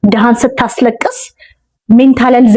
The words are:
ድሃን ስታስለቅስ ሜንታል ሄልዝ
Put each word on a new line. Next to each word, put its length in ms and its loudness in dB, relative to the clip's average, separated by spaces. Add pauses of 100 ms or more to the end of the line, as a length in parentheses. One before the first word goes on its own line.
ድሃን 340 0
ስታስለቅስ 800 -4 (680)
ሜንታል 460 2
ሄልዝ 220 4